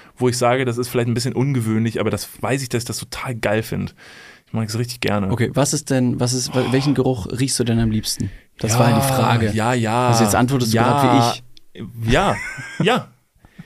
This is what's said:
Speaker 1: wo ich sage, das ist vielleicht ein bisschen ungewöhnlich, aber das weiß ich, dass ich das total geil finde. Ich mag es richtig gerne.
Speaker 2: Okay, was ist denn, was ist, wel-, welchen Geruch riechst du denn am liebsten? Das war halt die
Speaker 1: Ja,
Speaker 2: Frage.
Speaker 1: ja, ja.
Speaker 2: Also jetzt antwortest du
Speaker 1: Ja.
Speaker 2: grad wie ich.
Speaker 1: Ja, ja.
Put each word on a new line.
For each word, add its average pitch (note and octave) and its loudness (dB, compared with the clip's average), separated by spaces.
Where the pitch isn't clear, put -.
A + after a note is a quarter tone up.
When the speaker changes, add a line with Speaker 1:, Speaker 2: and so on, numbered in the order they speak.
Speaker 1:
wo B2 0
ich A#2+ 0
sage, B2 2
das A#2 -2
ist A#2+ -2
vielleicht A#2 0
ein A#2 0
bisschen A#2 -2
ungewöhnlich, A2+ 0
aber G#2+ 0
das G2+ -4
weiß B2+ -2
ich, B2 -8
dass A#2+ -2
ich - -12
das G#2+ -6
total - -10
geil A2 0
finde. F#2+ -6
Ich - -14
mag A2 -2
es A2 -6
richtig A#2+ -6
gerne. G2+ 0
Speaker 2:
Okay, A2 0
was C#3 0
ist D3 -4
denn, B2+ 0
was B2 0
ist, B2+ -4
wel-, B2+ 0
welchen C#3 2
Geruch B2+ 0
riechst B2+ -2
du A#2+ 0
denn A2+ 2
am A2+ 2
liebsten? G#2+ -4
Das A2+ 0
war A#2+ 4
halt A#2 4
die C3+ 2
Speaker 1:
Ja, C3+ 0
Speaker 2:
Frage. A#2 2
Speaker 1:
ja, A2 0
ja. A#2+ 0
Speaker 2:
Also A#2 4
jetzt G2+ 2
antwortest A#2+ 2
du A2+ 4
Speaker 1:
Ja. A2+ 4
Speaker 2:
grad C#3 2
wie C#3+ -16
ich. A#2 -4
Speaker 1:
Ja, D#3 4
ja. A3+ 0